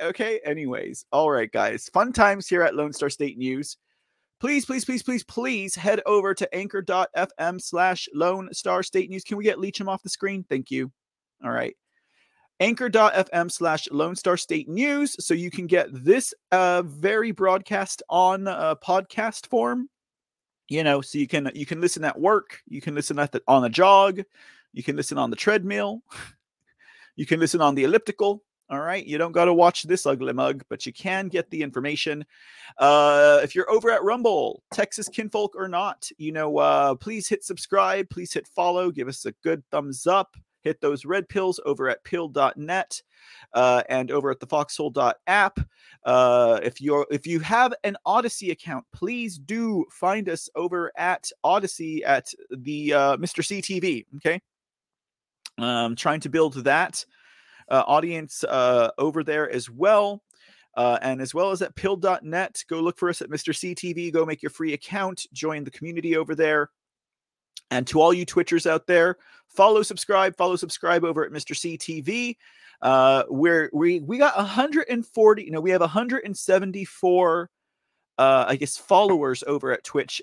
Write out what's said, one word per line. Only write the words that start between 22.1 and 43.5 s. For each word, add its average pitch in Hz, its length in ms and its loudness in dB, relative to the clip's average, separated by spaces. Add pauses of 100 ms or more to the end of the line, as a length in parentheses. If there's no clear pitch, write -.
work, 196 480 0
you 143 140 -12
can 147 140 -8
listen 143 240 -6
at 147 140 -2
the, - 140 -4
on 131 180 6
a 120 40 0
jog, 196 540 6 (500)
you 127 100 -12
can 143 140 -4
listen 143 220 -6
on 123 100 0
the 113 80 -6
treadmill, 202 640 -2 (100)
<laughs> - 1080 -20
you 143 100 -6
can 160 120 0
listen 165 220 0
on 147 140 4
the 135 100 0
elliptical. 202 580 0 (280)
All 139 100 -6
right, 170 240 -6
you 147 140 -6
don't 170 140 -2
gotta 175 200 4
watch 175 300 4
this 170 240 -2
ugly 131 260 -2
mug, 135 380 -2
but - 160 -10
you 123 80 -10
can 190 340 -6
get 170 220 -4
the 160 100 -8
information. 147 640 -6 (540)
Uh, 147 640 10
if 143 120 -2
you're 180 160 0
over 220 200 4
at 214 120 4
Rumble, 208 600 0 (100)
Texas 208 340 -2
kinfolk 208 480 -4
or 190 140 -6
not, 180 480 -4
you 156 160 -8
know, 156 240 -2
uh, 143 380 4
please 214 340 -8
hit - 160 -4
subscribe, 190 640 0
please 180 240 -12
hit - 160 -6
follow, 180 420 0
give 120 160 -6
us 131 200 -10
a 110 60 -8 (100)
good 160 280 -2
thumbs 143 360 -6
up. 190 280 2 (300)
Hit 160 160 -4
those 143 240 -2
red 185 240 -4
pills 185 380 -2
over 131 240 -2
at - 140 -4
pill 170 220 -6
dot 139 300 0
net, 170 460 -6 (500)